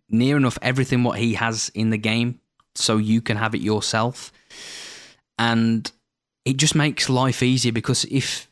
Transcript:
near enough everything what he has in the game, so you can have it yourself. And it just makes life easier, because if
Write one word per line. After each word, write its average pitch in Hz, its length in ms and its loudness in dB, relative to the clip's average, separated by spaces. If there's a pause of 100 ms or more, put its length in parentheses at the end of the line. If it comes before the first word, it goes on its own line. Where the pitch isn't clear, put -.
(100)
near 123 260 2
enough 131 240 2
everything 127 440 0
what 120 140 -2
he 113 160 0
has 113 400 -2
in 110 160 0
the 110 80 0
game, 117 420 -2 (340)
so - 220 0
you 110 240 4
can 113 160 -2
have 110 180 -2
it - 60 -2
yourself. 110 720 -2 (1080)
And 113 520 2 (540)
it 135 120 0
just 151 180 2
makes 151 340 0
life 127 340 2
easier, 123 300 2
because - 340 -2
if - 460 -4